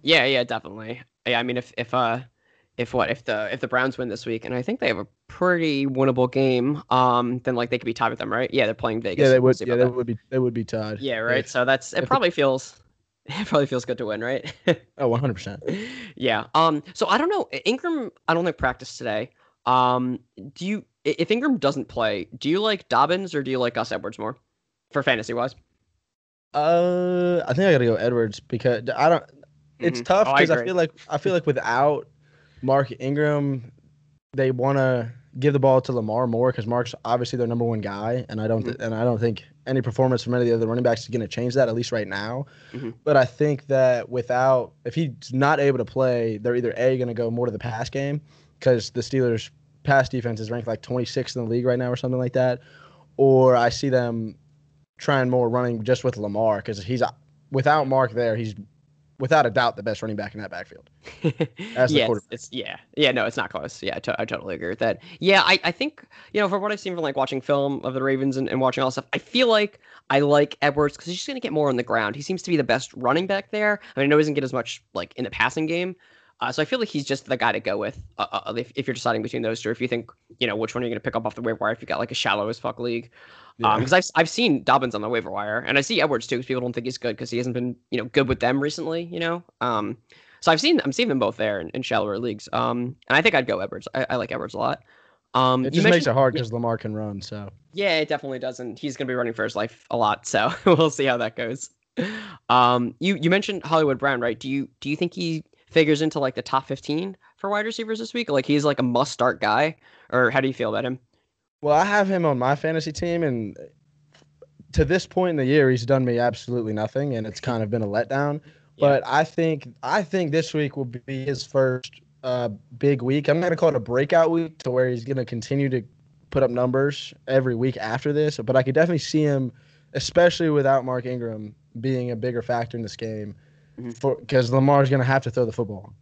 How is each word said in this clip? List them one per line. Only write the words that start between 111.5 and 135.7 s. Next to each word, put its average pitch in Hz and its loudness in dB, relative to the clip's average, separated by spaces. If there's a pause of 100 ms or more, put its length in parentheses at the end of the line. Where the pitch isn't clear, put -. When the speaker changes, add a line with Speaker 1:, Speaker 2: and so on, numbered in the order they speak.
Speaker 2:
Well, 147 4
I 170 4
have 202 2
him 180 0
on 139 2
my 131 2
fantasy 160 -4
team, 170 -2
and 117 -2 (1160)
to 156 4
this 175 0
point 180 0
in 156 -2
the 135 0
year, 139 6
he's 120 0
done 131 2
me 120 0
absolutely 120 -2
nothing, 127 -2
and 110 -4
it's 101 -12
kind 117 -4
of 104 -4
been 113 -2
a 104 -2
letdown. 135 -2 (360)
Speaker 1:
Yeah. 143 4
Speaker 2:
But 139 4
I 147 2
think, 160 -2 (160)
I 156 0
think 170 -2
this 160 0
week 147 -2
will 135 -4
be 131 -10
his 135 -4
first, 131 0 (220)
uh, 123 -2 (280)
big 139 2
week. 139 0
I'm 147 4
not 175 0
gonna 165 0
call 165 4
it 143 0
a 123 2
breakout 143 2
week 165 -2
to 127 -4
where 127 4
he's 117 -4
gonna 131 -4
continue 139 -2
to 123 -2 (460)
put - 2
up 127 4
numbers 127 -2 (140)
every 131 2
week 127 -2
after 120 -4
this, 151 0
but 127 -2
I 131 6
could 131 -2
definitely 165 4
see 156 0
him, 135 0 (420)
especially 170 2
without 135 2
Mark 127 -4
Ingram, 113 -8 (260)
being 123 -2
a 117 -4
bigger 120 -4
factor 117 -4
in 117 -6
this 104 -10
game 107 -10 (440)
Speaker 1:
Mm-hmm. 120 -10
Speaker 2:
for, - -2 (100)
'cause 127 2
Lamar's 139 6
gonna 135 2
have 135 2
to 120 -4
throw 123 2
the 110 -4
football. 101 -8